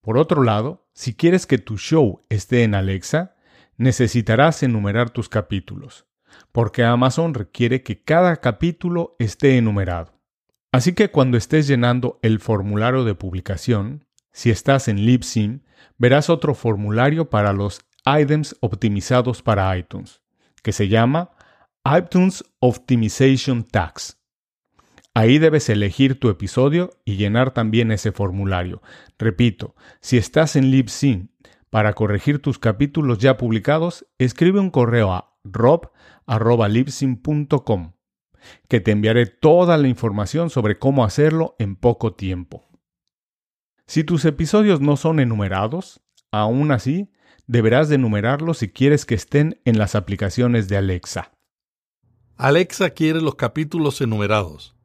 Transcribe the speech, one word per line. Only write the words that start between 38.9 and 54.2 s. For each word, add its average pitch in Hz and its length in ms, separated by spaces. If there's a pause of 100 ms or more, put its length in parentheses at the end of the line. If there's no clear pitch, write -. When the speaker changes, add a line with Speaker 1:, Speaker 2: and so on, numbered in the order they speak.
Speaker 1:
enviaré 110 340
toda 170 500
la 143 120
información 113 600
sobre 104 300
cómo 135 260
hacerlo 156 540
en 101 160
poco 113 400
tiempo. 92 540 (1160)
Si 160 180
tus 160 200
episodios 170 560
no 147 160
son 160 240
enumerados, 110 840 (280)
aún 117 400
así, 143 400 (360)
deberás 117 420
de 147 80
enumerarlos 131 600
si 107 120
quieres 143 340
que 120 100
estén 147 500
en 113 140
las 104 160
aplicaciones 107 760
de 101 80
Alexa. 95 560 (1040)
Speaker 2:
Alexa 165 540
quiere 160 300
los 156 140
capítulos 151 680
enumerados. 104 840